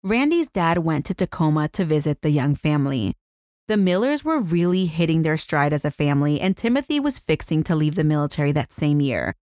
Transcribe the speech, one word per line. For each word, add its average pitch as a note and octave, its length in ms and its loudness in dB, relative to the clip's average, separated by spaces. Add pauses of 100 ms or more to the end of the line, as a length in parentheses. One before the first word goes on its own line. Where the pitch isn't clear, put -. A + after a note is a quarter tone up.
Randy's C#4+ 440 2
dad E3+ 300 0
went D#3+ 300 0
to - 60 -4
Tacoma D#3 600 0
to G3 100 -2
visit D3+ 380 0
the D#3 80 0
young C#3+ 260 2
family. C#3 640 -2 (500)
The G#3+ 80 0
Millers G#3 480 2
were D#4 160 0
really F3+ 460 0
hitting D#3+ 380 0
their D#3 140 0
stride D3 360 0
as D3 100 -2
a D3 80 -2
family, D3 480 0
and F#3+ 160 0
Timothy C#4 460 -2
was C#4 180 -2
fixing D#3 440 -2
to E3 120 0
leave D3+ 200 0
the D#3+ 100 0
military D3 480 0
that D3+ 180 -2
same D3 300 0
year. G2 340 -2 (140)